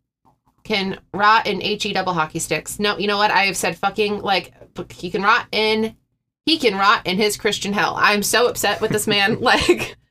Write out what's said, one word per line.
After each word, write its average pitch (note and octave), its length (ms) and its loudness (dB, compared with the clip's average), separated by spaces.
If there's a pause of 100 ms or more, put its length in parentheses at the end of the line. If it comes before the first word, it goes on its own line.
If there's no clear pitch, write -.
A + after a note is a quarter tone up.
(640)
can F#3+ 360 -4 (140)
rot G#3+ 340 4
in F#3+ 140 -4
H G3+ 240 -4
E G3+ 80 -6
double F#3 200 -2
hockey D#3+ 260 -2
sticks. - 400 -6
No, G#3 180 0
you G3+ 100 -2
know G3+ 100 0
what? G#3+ 140 2
I G3 140 4
have F#3 120 -2
said F3 200 -2
fucking, G3+ 440 -2
like, F#3+ 320 -2 (380)
he - 180 -10
can - 140 -4
rot A3+ 280 2
in, A3 440 -2 (500)
he A3 140 2
can G#3 160 2
rot G3 320 2
in F#3 100 -2
his G#3 200 0
Christian G3+ 360 -4
hell. E3+ 240 0
I'm G#3 240 2
so A#3 260 2
upset G#3 320 -2
with A3 120 -2
this G#3+ 160 -2
man. G#3 320 2
<laughs> - 20 -6
Like, - 560 2 (140)